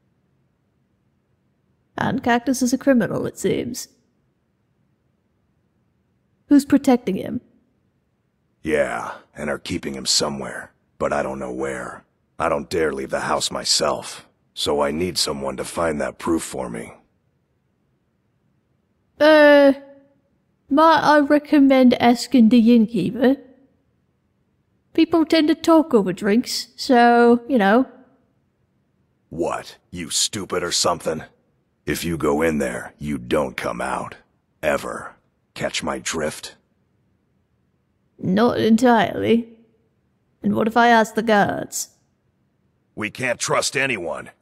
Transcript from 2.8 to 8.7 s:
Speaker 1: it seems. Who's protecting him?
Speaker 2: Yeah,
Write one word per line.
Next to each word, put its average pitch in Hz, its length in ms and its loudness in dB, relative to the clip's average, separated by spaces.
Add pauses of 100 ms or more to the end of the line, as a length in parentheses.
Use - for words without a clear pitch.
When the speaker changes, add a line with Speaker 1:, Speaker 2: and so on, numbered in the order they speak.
Speaker 1:
it - 120 -12
seems. - 500 -6 (2500)
Who's 285 160 6
protecting 254 520 0
him? - 240 -8 (1200)
Speaker 2:
Yeah, 71 500 -4 (240)